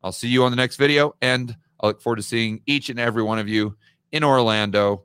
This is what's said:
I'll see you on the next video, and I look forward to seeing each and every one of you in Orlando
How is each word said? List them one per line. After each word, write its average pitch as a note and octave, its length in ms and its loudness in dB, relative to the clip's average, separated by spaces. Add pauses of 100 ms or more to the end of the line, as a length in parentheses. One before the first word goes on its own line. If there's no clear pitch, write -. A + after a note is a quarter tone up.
I'll F#2 100 -8
see - 160 -8
you B2+ 160 4
on B2 80 2
the A#2+ 40 -2
next B2+ 200 -2
video, C#3+ 460 2
and B2+ 340 -2 (240)
I G#2 60 0
look G#2+ 160 -2
forward A#2 140 -2
to G#2 60 -6
seeing A2 440 -4
each C#3 240 -2
and A#2+ 100 -8
every A#2 220 0
one A2 160 -2
of G#2 100 -6
you G#2+ 280 -2 (360)
in D3+ 120 -2
Orlando G#2+ 800 2